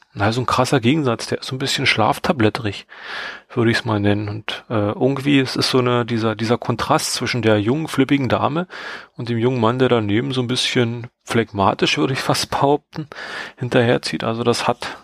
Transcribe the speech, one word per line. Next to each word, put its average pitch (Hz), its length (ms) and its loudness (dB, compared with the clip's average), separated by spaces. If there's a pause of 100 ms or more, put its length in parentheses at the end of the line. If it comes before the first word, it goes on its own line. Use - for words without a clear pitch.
(140)
na, 104 180 0
so 123 80 -2
ein 120 60 -2
krasser 131 340 2
Gegensatz, 123 480 2
der - 120 -4
ist - 60 -12
so - 80 -8
ein 131 60 -6
bisschen 139 260 -2
schlaftabletterig, 110 1000 0 (680)
würde 117 160 2
ich's - 140 0
mal 110 160 0
nennen. 104 280 2
Und, - 400 -8
äh, 123 60 -4
irgendwie 135 640 2
ist 131 180 0
es - 140 0
so 135 80 4
eine, 123 260 2
dieser, 113 300 -2
dieser 113 240 0
Kontrast - 560 -2
zwischen 123 260 -4
der 110 200 4
jungen, 139 280 0
flippigen 135 400 2
Dame 117 380 0 (500)
und 120 120 -8
dem 117 100 0
jungen 123 220 2
Mann, 113 180 2
der 131 100 4
daneben 113 440 2
so 127 100 -2
ein 120 60 -4
bisschen 120 580 0 (180)
phlegmatisch, 107 720 0
würde 143 160 0
ich - 60 -4
fast - 300 0
behaupten, 143 560 0 (500)
hinterherzieht. 127 680 0
Also 113 180 -2
das 117 240 0
hat - 380 -4